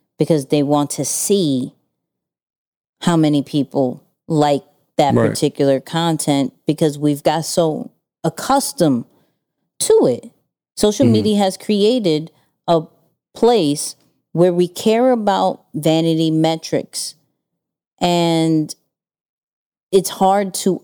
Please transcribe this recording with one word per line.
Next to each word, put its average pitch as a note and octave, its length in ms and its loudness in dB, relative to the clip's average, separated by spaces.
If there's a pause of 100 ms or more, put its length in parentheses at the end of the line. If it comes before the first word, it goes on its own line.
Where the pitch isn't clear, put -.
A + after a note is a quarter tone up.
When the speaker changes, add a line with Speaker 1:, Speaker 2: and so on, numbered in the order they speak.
(180)
Speaker 1:
because D3+ 280 0
they D3+ 180 0
want D3 260 0
to D3 140 -6
see D3 680 -2 (1300)
how F3 140 2
many D3+ 280 2
people C3+ 580 -4 (240)
like D3 380 0 (320)
that C#3 180 2
Speaker 2:
Right. A2+ 160 2
Speaker 1:
particular C#3 480 0
content D#3 760 -2 (140)
because D3+ 320 -2
we've D3 240 -2
got D#3+ 220 0
so - 480 -2 (320)
accustomed - 800 -2 (760)
to G#4+ 280 4
it. B2+ 220 -2 (480)
Social G#3+ 300 2
Speaker 2:
Mm-hmm. A#3 60 4
Speaker 1:
media G#3+ 260 2
has F#3+ 180 0
created G3+ 760 0 (340)
a E3+ 160 2 (500)
place F#3+ 640 0 (380)
where F3 200 4
we F3+ 140 2
care A3+ 460 0
about G3 500 0 (120)
vanity D#3+ 580 0
metrics. - 840 -4 (840)
And E3 760 0 (1160)
it's F#3+ 180 2
hard G3 440 0
to - 300 -2